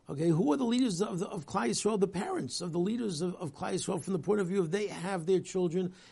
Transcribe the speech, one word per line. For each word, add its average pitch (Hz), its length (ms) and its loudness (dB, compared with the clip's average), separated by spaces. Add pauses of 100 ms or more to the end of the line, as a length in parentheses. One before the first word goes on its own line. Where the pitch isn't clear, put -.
Okay, 160 200 2
who 185 220 6
are 277 60 4
the 262 80 2
leaders 226 380 2
of 180 160 -2
the, 190 80 -2
of - 180 -8
Klal 226 240 0
Yisrael? 208 300 2
The 190 80 4
parents 311 540 -4
of 175 100 -4
the 170 80 0
leaders 202 420 -2
of, 180 140 -2
of 160 180 -8
Klal 185 220 -4
Yisrael 156 280 -2
from 190 100 -2
the 180 60 0
point 202 220 2
of 180 60 0
view 196 120 0
of 165 120 0
they 202 160 0
have 170 400 -4
their 185 120 4
children 180 540 0 (180)